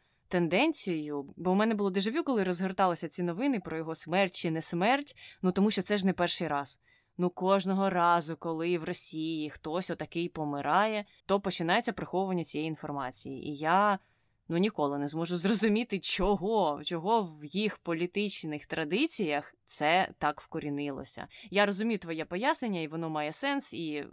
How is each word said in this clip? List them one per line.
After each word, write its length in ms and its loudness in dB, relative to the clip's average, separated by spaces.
тенденцію, 1080 0
бо 160 0
в 40 4
мене 180 4
було 160 0
дежавю, 320 0
коли 220 2
розгорталися 640 0
ці 140 -6
новини 380 0
про 160 -6
його 180 -4
смерть 400 0
чи 160 0
не 120 0
смерть, 540 0
ну, 100 4
тому 180 4
що 120 0
це 140 2
ж 100 2
не 60 4
перший 360 0
раз. 320 -4
Ну, 100 2
кожного 600 2
разу, 460 4
коли 420 -2
в 60 -10
Росії 680 -4
хтось 400 -4
отакий 380 -4
помирає, 760 0
то 140 2
починається 520 0
приховування 520 -2
цієї 240 -4
інформації. 800 -8
І 80 -6
я... 420 4
Ну, 80 0
ніколи 420 2
не 100 -2
зможу 280 -2
зрозуміти, 640 2
чого, 840 2
чого 380 2
в 220 -10
їх 340 -2
політичних 880 -4
традиціях 880 -2
це 440 2
так 220 -2
вкорінилося. 880 -6
Я 160 4
розумію 320 0
твоє 260 -6
пояснення, 560 -2
і 80 -4
воно 220 -4
має 220 -4
сенс, 420 -4
і 380 -6